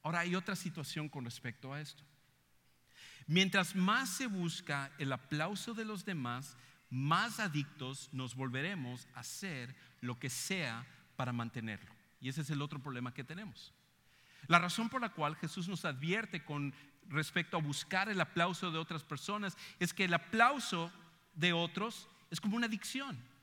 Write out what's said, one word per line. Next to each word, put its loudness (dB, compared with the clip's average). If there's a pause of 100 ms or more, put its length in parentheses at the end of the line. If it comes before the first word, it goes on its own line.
Ahora, 0
hay 2
otra 0
situación -6
con -6
respecto -8
a -6
esto. -14 (1200)
Mientras 6
más 4
se -2
busca -2
el 0
aplauso -2
de -4
los -6
demás, -4 (340)
más 4
adictos -2
nos -6
volveremos -2
a -8
hacer -8 (260)
lo -2
que -4
sea -2 (300)
para 0
mantenerlo. -4 (300)
Y -6
ese -4
es -4
el 0
otro -6
problema -6
que -8
tenemos. -12 (720)
La 10
razón 0
por -2
la 0
cual 0
Jesús -4
nos -4
advierte 0
con -2 (360)
respecto 0
a 2
buscar 0
el 2
aplauso 2
de 0
otras -4
personas -4 (220)
es 2
que 2
el 4
aplauso 4 (420)
de 4
otros 0 (220)
es -4
como 2
una 2
adicción. -4 (240)